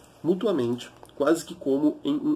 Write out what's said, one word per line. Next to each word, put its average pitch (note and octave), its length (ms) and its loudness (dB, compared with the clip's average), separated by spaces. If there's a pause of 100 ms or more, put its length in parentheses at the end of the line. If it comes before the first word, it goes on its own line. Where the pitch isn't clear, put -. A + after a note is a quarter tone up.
(220)
mutuamente, D3+ 680 -2 (240)
quase D#3+ 300 2
que - 100 -14
como C#3+ 480 0
em C#3+ 100 0
um D3+ 220 0